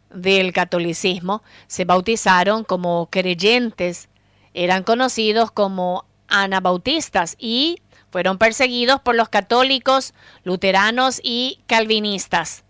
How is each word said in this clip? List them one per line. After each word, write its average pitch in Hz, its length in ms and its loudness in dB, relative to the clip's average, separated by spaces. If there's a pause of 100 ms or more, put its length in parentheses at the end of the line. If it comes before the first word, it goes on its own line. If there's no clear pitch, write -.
(120)
del 185 420 0
catolicismo 180 880 -2 (240)
se - 160 -6
bautizaron 185 800 2
como 175 460 -2
creyentes, 185 960 0 (460)
eran 180 300 0
conocidos 226 680 0
como 190 540 -2 (220)
anabautistas 190 1080 0
y 262 440 -4 (300)
fueron 185 260 -2
perseguidos 240 640 0
por 240 140 0
los 233 140 2
católicos, 262 840 0 (300)
luteranos 196 760 0
y 254 460 -4
calvinistas. 214 1040 -2